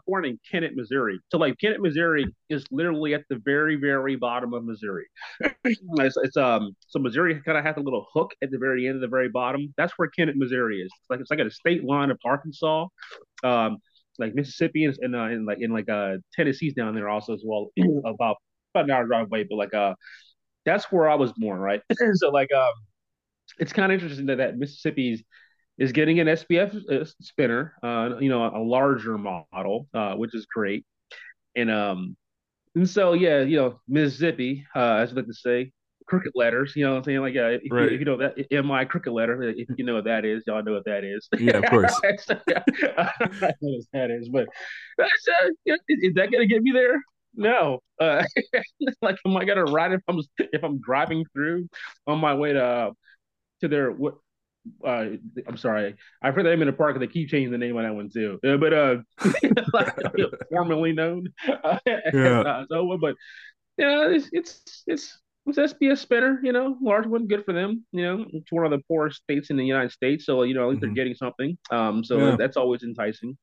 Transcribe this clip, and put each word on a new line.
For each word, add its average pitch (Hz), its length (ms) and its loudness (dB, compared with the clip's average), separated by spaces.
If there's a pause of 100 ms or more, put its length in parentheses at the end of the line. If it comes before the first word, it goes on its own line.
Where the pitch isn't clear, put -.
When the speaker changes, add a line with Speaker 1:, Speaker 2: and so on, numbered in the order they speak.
Speaker 1:
born 185 200 -2
in 123 140 -6 (100)
Kennett, 160 260 -4
Missouri. 117 440 -4 (120)
So, 175 60 0
like, 147 200 2
Kennett, 208 240 -2
Missouri 160 460 0 (220)
is 147 220 -4
literally 160 420 -2
at 147 160 -4
the 123 140 -6
very, 151 320 2
very 139 400 0
bottom 120 380 -4
of 117 120 -6
Missouri. 104 420 -8 (340)
<clears throat> - 40 -4 (200)
It's, 170 580 0
it's, 131 140 -2
um, 110 380 0 (120)
so - 120 -6
Missouri 143 440 0
kinda 156 180 0
has 151 160 -2
a 147 40 -6
little 131 320 -4
hook 175 180 0 (100)
at 135 100 -6
the 131 60 -4
very 127 300 0
end 135 80 -2
of 131 60 -6
the 127 60 -4
very 127 220 0
bottom. 131 480 -4
That's 170 200 0
where 170 120 0
Kennett, 160 280 0
Missouri 123 440 0
is. 92 140 -10
It's - 140 -20
like, 127 100 -4
it's 131 120 -12
like 156 80 -2
at 120 80 0
a 110 40 -6
state - 320 -2
line 139 260 0
of 120 140 0
Arkansas. 156 640 -2 (560)
Um, 117 340 2 (420)
like, 110 160 -6
Mississippi 156 500 0
and, 139 160 0
and, 127 140 -4
uh, 120 80 -4
and, 110 220 -4
like, 117 140 -4
and, 113 140 -2
like, 110 160 -4
uh, 101 280 -2 (160)
Tennessee's 143 400 -2
down 110 220 -4
there 104 140 -4
also 107 240 -4
as 104 120 -8
well, 107 320 -4
<clears throat> 147 280 2
about, 113 320 -2 (360)
about 170 120 2
an 143 60 0
hour 127 140 2
drive 113 220 0
away. 107 220 -4
But, 107 60 -6
like, 101 180 -4
uh, 101 220 0 (720)
that's 185 260 2
where 165 180 4
I 151 60 6
was 135 180 2
born, 104 260 -4
right? 98 300 -2
<clears throat> 226 260 2
So, 165 140 2
like, 139 240 2
um, 131 200 4 (840)
it's - 160 -4
kinda 190 200 2
interesting 147 340 -4
that, 131 100 0
that 123 200 -2
Mississippi's 135 640 -4 (540)
is 131 160 0
getting 156 260 4
an 165 80 4
S 160 160 0
P 170 160 2
F, 202 140 0 (180)
uh, 143 140 0 (160)
spinner, 127 600 -2
uh, 117 380 -2
you 135 100 2
know, 120 160 2
a 110 160 -4
larger 117 560 2
model, 98 760 -6
uh, 104 220 -2
which 113 200 -6
is 107 100 -8
great. 104 400 -4 (720)
And, 117 160 0
um, 95 440 -2 (600)
and 180 120 4
so, 180 260 4
yeah, 170 280 4
you 139 160 2
know, 127 300 0
Mississippi, 139 800 0 (100)
uh, 120 220 4
as 117 140 0
we 123 60 -6
like 120 100 -4
to 117 60 -12
say, 123 380 -2 (340)
crooked - 300 -2
letters, 123 400 2
you 147 100 0
know 135 60 2
what 131 60 0
I'm 131 80 -4
saying? 139 160 0
Like, 131 160 -4
uh, 117 120 2
if 120 140 -2
you, 139 80 -8
Speaker 2:
Right. 120 200 4
Speaker 1:
if 127 80 -2
you 147 60 -2
know 139 120 0
that, 135 180 -2 (160)
M 139 200 0
I 131 140 0
crooked 131 280 -6
letter, 117 300 0
if 117 240 -4 (100)
you 127 80 -4
know 120 100 -2
what 110 100 -2
that 110 200 0
is, 110 200 -2
y'all 110 180 -2
know 107 100 -2
what 98 120 -4
that 101 180 -4
is. 101 240 -10 (120)
Speaker 2:
Yeah, 117 180 4
of 98 80 2
course. - 280 6 (140)
Speaker 1:
<laughs> 101 120 0
So, - 280 -4
yeah, - 220 0
<laughs> - 280 -2
I 185 220 0
don't 202 220 -4
know 175 100 2 (100)
what 135 320 -6
that 127 180 -2
is, 117 180 -6
but 123 180 0 (500)
that's, - 280 2 (180)
uh, 359 60 4 (160)
yeah, 311 100 4 (120)
is, 285 120 4 (100)
is 175 60 0
that 190 160 4
gonna 233 160 6
get 220 140 4
me 254 120 4
there? 254 280 4 (340)
No. 156 440 2 (200)
Uh, 156 240 4 (400)
<laughs> - 380 -6
like, 190 240 0
am 190 120 2
I 185 80 0
gonna 196 200 2
ride 160 280 2
if 185 140 -2
I'm, 175 120 -2 (180)
if - 260 -2
I'm 147 180 -4
driving 156 520 -2
through 170 360 -4 (380)
on 151 120 0
my 151 140 2
way 143 200 0
to, 135 100 2
uh, 120 280 0 (720)
to 170 60 -2
their, 143 240 2
what, 143 240 -4 (680)
uh, 120 220 -2 (420)
I'm 117 100 -10
sorry, 107 380 -2 (260)
I 135 100 0
forget 170 140 0
the 165 60 6
name 170 100 4
of 156 60 4
the 135 60 0
park. 143 260 0
They 123 80 -2
keep 151 220 -4
changing 135 220 0
the 120 60 -2
name 120 200 -2
on 113 60 -2
that 110 120 -4
one 104 140 -8
too. 104 360 -4
Uh, 139 120 4
but, 151 160 4
uh, 143 220 4 (260)
<laughs> 233 520 2
like, - 200 2 (280)
Speaker 2:
<laughs> - 280 -4
Speaker 1:
formerly 165 440 2
known, 170 340 -2 (360)
uh, 165 180 2
<laughs> - 40 -20 (280)
Speaker 2:
Yeah. 127 280 6
Speaker 1:
uh, 135 280 -2
so, 175 300 -2
but 156 160 0 (640)
yeah, 294 320 4
it's, 311 220 2
it's, - 560 -8
it's, - 320 -6 (260)
it's 285 120 0
S 285 160 2
P 277 160 4
S 269 120 2
spinner, 254 420 2
you 254 80 2
know, 254 300 0
large 220 260 2
one, 233 180 0
good 202 180 0
for 185 100 -4
them. 202 380 -2
You 180 120 -2
know, 185 300 -2
it's 156 180 -10
one 170 140 2
of 151 60 2
the 143 160 0
poorest 151 360 -2
states 143 260 -4
in 143 80 0
the 131 80 0
United 131 260 0
States, 143 340 -2
so, 131 180 2
you 127 100 0
know, 131 100 0
at 123 60 2
least 131 120 0
Speaker 2:
Mm-hmm. - 120 -2
Speaker 1:
they're - 20 -6
getting 127 200 -2
something. 135 420 -6 (140)
Um, 113 320 0
so 120 160 0
Speaker 2:
Yeah. 135 180 6
Speaker 1:
that's 127 200 0
always 127 260 0
enticing. 117 600 -8